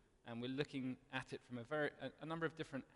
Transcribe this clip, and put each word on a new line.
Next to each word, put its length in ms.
and 160
we're 60
looking 500
at 200
it 120
from 140
a 40
very, 280
a, 100
a 40
number 180
of 120
different 280